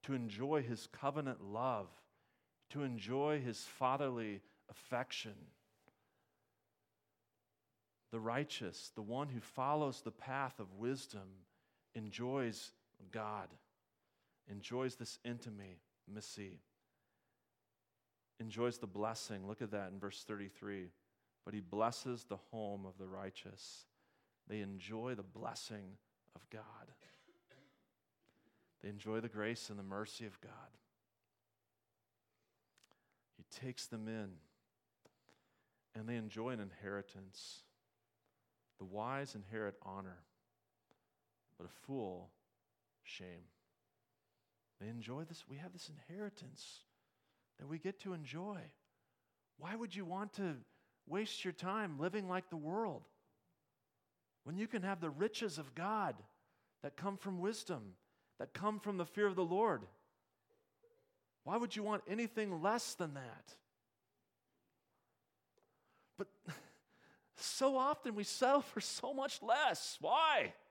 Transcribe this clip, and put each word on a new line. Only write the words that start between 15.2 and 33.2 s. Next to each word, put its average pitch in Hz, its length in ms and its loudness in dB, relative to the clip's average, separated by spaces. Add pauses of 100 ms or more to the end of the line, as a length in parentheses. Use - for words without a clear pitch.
intimacy, 101 1400 -8 (1800)
enjoys 117 400 0
the 113 80 -6
blessing. 104 600 -2
Look 110 160 -4
at 104 80 -4
that 98 220 -2
in 98 60 -8
verse 98 260 -6
thirty-three. 101 680 -6 (540)
"But 104 100 -6
he 107 60 0
blesses 113 640 0
the 98 120 -6 (140)
home 101 340 -4
of 92 140 -12
the 95 100 -8
righteous." 95 800 -10 (640)
They 107 120 -2
enjoy 101 540 -4
the 101 100 -6
blessing 104 720 -8 (400)
of - 140 -18
God. 107 120 -10 (2250)
They 101 100 -6
enjoy 107 300 0
the 117 80 -2
grace 107 420 0
and 104 80 -6
the 101 40 -6
mercy 104 440 -4
of 95 140 -12
God. 131 120 -14 (2750)